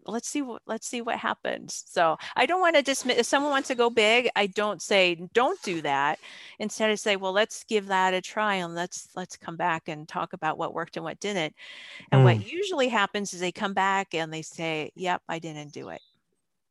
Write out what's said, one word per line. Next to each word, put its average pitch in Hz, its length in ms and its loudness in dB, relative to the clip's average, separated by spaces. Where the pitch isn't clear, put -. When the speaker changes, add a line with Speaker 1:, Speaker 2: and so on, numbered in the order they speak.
Speaker 1:
let's 226 240 -6
see 294 140 -2
what, 247 240 -10
let's 220 220 -6
see 240 120 -6
what - 180 -2
happens." - 680 -6
So 165 300 2
I - 100 2
don't 349 160 2
wanna 330 220 4
dismiss, 247 360 -2
if 240 80 4
someone 285 260 0
wants 269 160 0
to 262 80 -2
go 233 120 4
big, 233 460 4
I 208 140 2
don't 208 340 -4
say, 185 320 4
"Don't 285 300 2
do 170 200 -4
that." 143 360 0
Instead, 220 320 -2
I 208 60 0
say, 208 180 0
"Well, 190 180 -2
let's 208 320 0
give 208 220 0
that 185 260 4
a 185 80 2
try 208 360 -2
and 170 180 -4
let's, 175 400 -8
let's 185 220 -10
come 170 200 -12
back 165 320 -2
and 151 200 -10
talk 175 240 -6
about 160 260 -4
what 165 160 -6
worked 165 220 -8
and 165 80 -8
what - 160 -10
didn't." 190 340 -4
And 135 140 10
what 120 140 8
Speaker 2:
Mm. 151 120 -6
Speaker 1:
usually 339 380 0
happens 208 440 0
is 175 80 -10
they 190 120 -2
come 202 200 -4
back 196 420 2
and 160 180 -2
they 160 100 -6
say, 160 540 -6
"Yep, 180 320 -2
I 165 100 -6
didn't 151 340 -12
do 123 180 -12
it." 80 120 -14